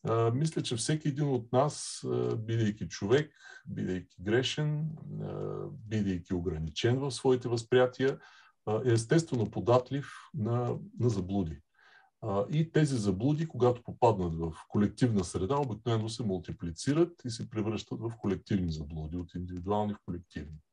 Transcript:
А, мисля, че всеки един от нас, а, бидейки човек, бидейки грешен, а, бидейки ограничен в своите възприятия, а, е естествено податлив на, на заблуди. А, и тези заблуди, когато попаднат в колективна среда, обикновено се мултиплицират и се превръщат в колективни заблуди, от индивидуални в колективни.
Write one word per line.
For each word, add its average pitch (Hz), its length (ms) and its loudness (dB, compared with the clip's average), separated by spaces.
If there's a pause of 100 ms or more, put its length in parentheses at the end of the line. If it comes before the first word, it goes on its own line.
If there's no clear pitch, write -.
А, 113 220 4
мисля, 147 320 0
че 123 140 -2
всеки 156 320 0
един 143 200 0
от 123 240 0
нас, 151 520 0
а, 123 320 0
бидейки 110 520 0
човек, 131 440 2 (340)
бидейки 92 540 -4
грешен, 151 680 0 (340)
а, 98 480 -6
бидейки 98 640 -2
ограничен 85 640 0
в 139 120 -2
своите 127 380 2
възприятия, 127 680 2 (480)
а, 107 180 0
е 123 80 4
естествено 120 580 2
податлив 123 560 2 (280)
на, 120 420 0 (220)
на 120 100 4
заблуди. 92 520 0 (600)
А, 104 280 0
и 156 220 0
тези 143 240 4
заблуди, 120 520 0
когато 123 340 2
попаднат 92 520 2
в 82 200 -4 (140)
колективна 104 560 2
среда, 95 340 -2
обикновено 113 500 -2
се 120 140 -6
мултиплицират 95 1000 -2
и 123 60 -4
се 113 200 -8
превръщат 107 500 -4
в 113 180 -6
колективни 92 540 -2
заблуди, 78 440 -6
от 87 180 -8
индивидуални 92 600 -4
в - 100 -14
колективни. 80 540 -10 (140)